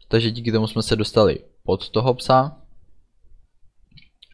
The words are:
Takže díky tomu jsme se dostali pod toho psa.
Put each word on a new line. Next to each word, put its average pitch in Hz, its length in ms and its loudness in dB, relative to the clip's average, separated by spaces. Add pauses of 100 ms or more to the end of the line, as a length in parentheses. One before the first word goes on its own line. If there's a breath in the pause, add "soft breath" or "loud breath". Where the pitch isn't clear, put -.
Takže 113 240 0
díky 117 200 -6
tomu 110 160 0
jsme 110 160 -6
se 117 120 -2
dostali 104 440 2 (240)
pod - 260 -4
toho 123 240 0
psa. 131 480 0 (1700)